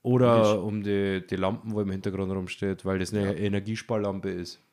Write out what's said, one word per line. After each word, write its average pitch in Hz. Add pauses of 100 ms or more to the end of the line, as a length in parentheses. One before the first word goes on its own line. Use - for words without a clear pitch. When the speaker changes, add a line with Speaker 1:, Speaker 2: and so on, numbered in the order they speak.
Speaker 1:
Oder 120
Speaker 2:
Logisch. 98
Speaker 1:
um 104
die, 98
die 95
Lampen, 104
wo 107
im 98
Hintergrund 95
rumsteht, 95
weil 95
das 92
eine 101
Speaker 2:
Ja. 101
Speaker 1:
Energiesparlampe 101
ist. 90 (140)